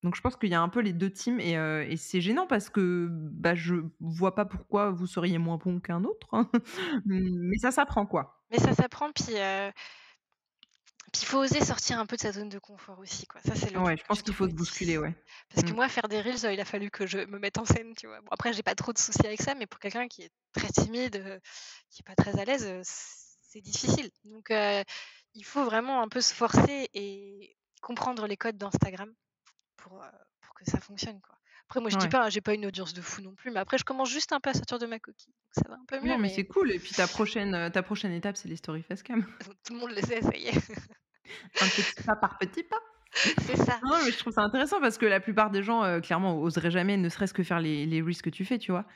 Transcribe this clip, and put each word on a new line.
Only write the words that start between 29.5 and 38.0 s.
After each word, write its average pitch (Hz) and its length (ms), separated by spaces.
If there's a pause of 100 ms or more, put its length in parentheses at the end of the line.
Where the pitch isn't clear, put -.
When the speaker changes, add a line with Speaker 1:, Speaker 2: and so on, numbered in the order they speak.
Speaker 2:
pour, 185 260
heu, - 80 (320)
pour - 120
que - 160
ça - 100
fonctionne, 202 420
quoi. - 160 (300)
Après, 262 120
moi, 226 100
je 196 60
dis 185 120
Speaker 1:
Ouais. - 20
Speaker 2:
pas, 247 160
hein, 214 40
j'ai 208 120
pas 214 120
une 208 120
audience 180 280
de 175 80
fou - 200
non 190 140
plus, - 160
mais 208 80
après, 220 180
je - 60
commence 262 260
juste 302 220
un 285 80
peu 277 100
à 262 40
sortir - 260
de 233 60
ma 226 140
coquille. - 340 (100)
Donc - 200
ça - 60
va 240 60
un 254 100
peu 269 140
mieux, 254 160
Speaker 1:
Non, - 20
mais 208 100
Speaker 2:
mais - 20
Speaker 1:
c'est 190 160
cool. 349 260
Et 180 80
puis - 140
ta 185 140
prochaine, 208 460
heu, 170 160
ta 185 120
prochaine 202 300